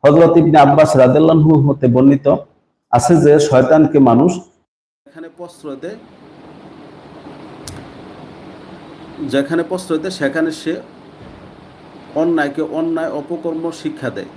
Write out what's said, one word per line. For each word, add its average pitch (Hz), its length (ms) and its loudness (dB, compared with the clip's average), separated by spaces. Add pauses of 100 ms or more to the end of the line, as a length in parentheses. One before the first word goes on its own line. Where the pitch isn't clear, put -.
হযরত 160 320 4
ইবনে 156 300 4
আব্বাস 151 300 2
রাদিয়াল্লাহু 151 420 4
আনহু 151 280 2
হতে 135 280 -2
বর্ণিত 131 320 2 (680)
আছে 123 220 2 (100)
যে 147 80 6 (160)
শয়তানকে 143 500 2
মানুষ 131 320 4 (760)
যেখানে 160 300 -20
প্রশ্রয় 156 480 -16
দেয়, 214 140 -14 (3250)
যেখানে 143 380 -4
প্রশ্রয় 180 320 -6
দেয় 185 180 -10
সেখানে 160 300 -4 (100)
সে 165 120 -8 (1400)
অন্যায়কে 156 480 -4 (160)
অন্যায় 165 320 -6 (100)
অপকর্ম 160 440 -10 (180)
শিক্ষা 147 280 -10
দেয় 98 260 -16